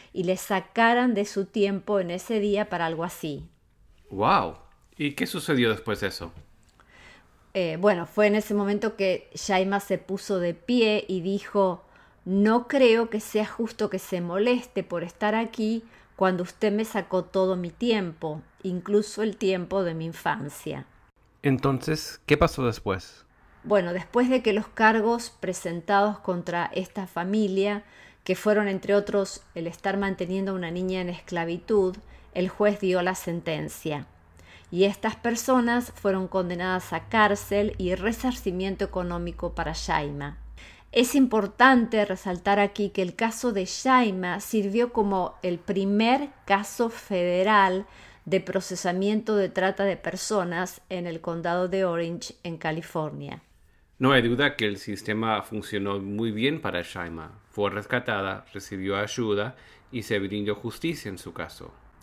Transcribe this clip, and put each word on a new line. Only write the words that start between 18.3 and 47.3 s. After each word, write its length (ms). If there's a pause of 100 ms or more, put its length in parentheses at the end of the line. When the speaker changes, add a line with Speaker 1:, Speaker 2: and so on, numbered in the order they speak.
Speaker 1:
incluso 600
el 140
tiempo 460
de 100
mi 120
infancia". 800 (560)
Speaker 2:
Entonces, 840
¿qué 120
pasó 280
después? 600 (380)
Speaker 1:
Bueno, 300
después 360
de 120
que 120
los 140
cargos 640 (100)
presentados 800
contra 540
esta 320
familia, 800 (400)
que 120
fueron, 320
entre 280
otros, 480 (100)
el 140
estar 300
manteniendo 540
a 40
una 160
niña 300
en 80
esclavitud, 840 (380)
el 160
juez 300
dio 240
la 100
sentencia. 920 (640)
Y 140
estas 300
personas 800
fueron 320
condenadas 640
a 180
cárcel 680
y 160
resarcimiento 920
económico 680
para 200
Shaima. 640 (540)
Es 220
importante 920
resaltar 540
aquí 300
que 140
el 120
caso 360
de 140
Shaima 720
sirvió 520
como 520
el 160
primer 680 (160)
caso 440
federal 960 (400)